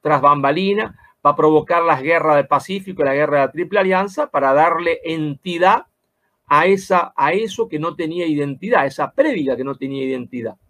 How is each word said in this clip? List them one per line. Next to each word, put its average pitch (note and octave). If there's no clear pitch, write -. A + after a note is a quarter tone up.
tras D3
bambalina, D3+
va D3
a D3
provocar D#3
las D3
guerras D#3
del C#3+
Pacífico, F#3+
la C3+
guerra D3
de C3+
la C3
Triple F3+
Alianza, F#3+
para C3+
darle E3+
entidad E3+
a D#3
esa, F#3+
a D3+
eso A3
que D#3
no D#3+
tenía E3+
identidad, D3
esa C#3
prédica F#3+
que B2+
no C3+
tenía C3+
identidad. B2